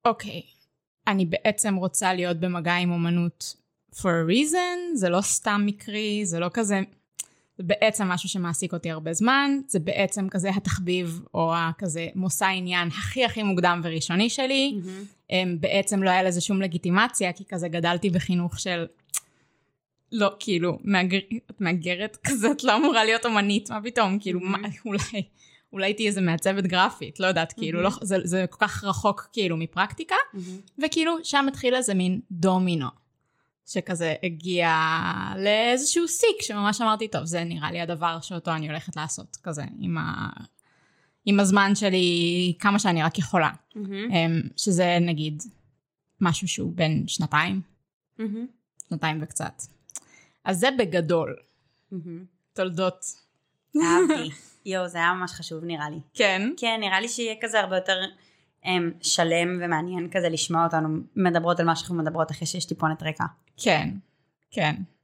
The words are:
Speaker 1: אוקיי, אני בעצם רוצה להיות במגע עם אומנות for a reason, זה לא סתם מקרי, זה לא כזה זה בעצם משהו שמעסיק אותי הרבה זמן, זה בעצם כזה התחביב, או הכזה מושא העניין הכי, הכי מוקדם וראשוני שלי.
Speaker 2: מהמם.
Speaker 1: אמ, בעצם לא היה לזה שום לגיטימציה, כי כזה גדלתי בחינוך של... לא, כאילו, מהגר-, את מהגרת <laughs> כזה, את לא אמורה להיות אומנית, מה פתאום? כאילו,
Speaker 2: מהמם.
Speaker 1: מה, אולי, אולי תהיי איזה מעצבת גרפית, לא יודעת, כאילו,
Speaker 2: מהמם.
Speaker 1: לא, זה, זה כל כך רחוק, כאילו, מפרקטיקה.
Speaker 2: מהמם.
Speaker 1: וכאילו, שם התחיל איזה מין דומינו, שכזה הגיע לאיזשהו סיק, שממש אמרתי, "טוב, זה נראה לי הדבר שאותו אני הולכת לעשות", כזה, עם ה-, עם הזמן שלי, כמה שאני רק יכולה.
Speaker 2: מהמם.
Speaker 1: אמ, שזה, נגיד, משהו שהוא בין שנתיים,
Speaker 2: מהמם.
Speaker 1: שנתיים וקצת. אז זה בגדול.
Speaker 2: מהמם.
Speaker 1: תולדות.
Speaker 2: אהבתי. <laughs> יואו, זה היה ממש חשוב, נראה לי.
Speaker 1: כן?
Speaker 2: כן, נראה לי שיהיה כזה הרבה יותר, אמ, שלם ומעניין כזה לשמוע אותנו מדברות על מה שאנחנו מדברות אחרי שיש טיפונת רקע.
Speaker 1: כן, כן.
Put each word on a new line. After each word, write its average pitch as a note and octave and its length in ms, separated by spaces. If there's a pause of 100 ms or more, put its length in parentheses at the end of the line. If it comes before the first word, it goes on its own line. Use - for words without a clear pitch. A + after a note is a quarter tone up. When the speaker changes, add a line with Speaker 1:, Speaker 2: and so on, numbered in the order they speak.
Speaker 1:
אוקיי, G#3+ 360 (640)
אני G3 180
בעצם G#3 500
רוצה F#3 380
להיות F3 260
במגע F3 360
עם F3 160
אומנות E3+ 640 (400)
for - 80
a E3 280
reason, D4+ 260 (380)
זה F#3+ 140
לא F3+ 120
סתם G#3 440
מקרי, G#3 600
זה E3 140
לא F3 140
כזה G3+ 260 (800)
זה F#3+ 60
בעצם G#3 440
משהו F3+ 220
שמעסיק F3 440
אותי E3 180
הרבה D#3 220
זמן, C4+ 380 (160)
זה G3 120
בעצם F#3+ 500
כזה F#3+ 200
התחביב, F3+ 720 (120)
או E3 220
הכזה E3 600
מושא F#3 300
העניין F3+ 420
הכי, - 380
הכי A3+ 180
מוקדם F3 400
וראשוני E3+ 460
שלי. C4+ 420 (140)
Speaker 2:
מהמם. F#3+ 180 (280)
Speaker 1:
אמ, F#3 280
בעצם G3 440
לא F#3 60
היה F#3 140
לזה F3 180
שום G3 200
לגיטימציה, F#3 720
כי G3 160
כזה F3 180
גדלתי E3+ 420
בחינוך F3 500
של... F3 260 (1300)
לא, G#3 280
כאילו, F3 440
מהגר-, F#3+ 540 (140)
את - 100
מהגרת F3+ 580
<laughs> - 80
כזה, A3+ 240
את - 120
לא A#3+ 120
אמורה A#3+ 300
להיות A3+ 200
אומנית, G3+ 460
מה G#3+ 120
פתאום? G#3+ 360
כאילו, F3+ 200
Speaker 2:
מהמם. G3 220
Speaker 1:
מה, G#3 60 (180)
אולי, G3+ 380 (500)
אולי G3 200
תהיי G#3+ 140
איזה G3 140
מעצבת F#3 420
גרפית, F#3 560
לא F#3+ 80
יודעת, E3 260
כאילו, E3+ 280
Speaker 2:
מהמם. G3 180
Speaker 1:
לא, A3+ 60
זה, F#3+ 180
זה F3+ 260
כל - 180
כך - 160
רחוק, G3+ 500
כאילו, F3+ 240
מפרקטיקה. G3+ 580 (180)
Speaker 2:
מהמם. F#3 120 (400)
Speaker 1:
וכאילו, D#4+ 380
שם C#4+ 240
התחיל C4 280
איזה B3 180
מין F#3 260 (120)
דומינו, F3+ 560 (800)
שכזה E3+ 460 (100)
הגיע F3 460 (680)
לאיזשהו A#3+ 720
סיק, - 340
שממש G#3 400
אמרתי, A3 260
"טוב, - 180
זה E3+ 180
נראה D#3+ 280
לי E3+ 100
הדבר E3 400
שאותו F3 300
אני D#3 180
הולכת D#3 260
לעשות", - 480
כזה, D3 200 (160)
עם E3+ 180
ה-, - 320 (960)
עם G3+ 140
הזמן G3 360
שלי, F#3 320 (520)
כמה G3+ 200
שאני E3+ 240
רק D#3+ 160
יכולה. D#3+ 300 (260)
Speaker 2:
מהמם. G3+ 360
Speaker 1:
אמ, E3 300 (160)
שזה, F3 440
נגיד, D#3 420 (800)
משהו F3+ 260
שהוא - 280
בין D#3 320
שנתיים, E3+ 540 (580)
Speaker 2:
מהמם. A3 260 (440)
Speaker 1:
שנתיים D#3 320
וקצת. - 400 (840)
אז F#3+ 140
זה B3+ 100 (100)
בגדול. E3+ 560 (560)
Speaker 2:
מהמם. F3 340 (280)
Speaker 1:
תולדות. F#3 520 (800)
Speaker 2:
אהבתי. D#4+ 460 (200)
<laughs> - 220
יואו, F#3 160
זה F3 100
היה E3+ 160
ממש F3+ 180
חשוב, D#3+ 320
נראה D#3 260
לי. D#3+ 100 (140)
Speaker 1:
כן? G3+ 440
Speaker 2:
כן, A3+ 220
נראה F#3+ 200
לי A3+ 100
שיהיה A3+ 320
כזה A3 180
הרבה F#3 180
יותר, F#3 240 (640)
אמ, F3 260 (100)
שלם E3+ 600
ומעניין F3 500
כזה F3 180
לשמוע E3 340
אותנו D#3+ 240 (280)
מדברות E3+ 440
על E3 60
מה E3 100
שאנחנו F3 200
מדברות D#3+ 360
אחרי D#3 160
שיש - 180
טיפונת D#3 380
רקע. D#3 200 (340)
Speaker 1:
כן, D#3+ 320 (600)
כן. D#3+ 240 (280)